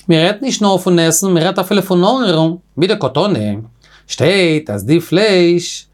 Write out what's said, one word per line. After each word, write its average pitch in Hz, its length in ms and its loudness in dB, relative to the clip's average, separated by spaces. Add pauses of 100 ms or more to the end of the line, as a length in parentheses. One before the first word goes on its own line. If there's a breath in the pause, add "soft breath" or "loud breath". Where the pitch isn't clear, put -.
מיר 160 160 4
רעדן 208 160 0
נישט 262 200 -4
נאר 196 160 2
פון 180 220 0
עסן, 165 280 0
מיר 170 180 2
רעדן 190 140 -2
אפילו 196 220 0
פון 180 220 0
אנרירן, 185 480 0 (260)
ווי 160 100 0
דער 220 100 -2
קטנא. 151 420 -2 (680 soft breath)
שטייט, 160 640 0
אז 104 160 -6
די 156 140 2
פלייש, 175 960 0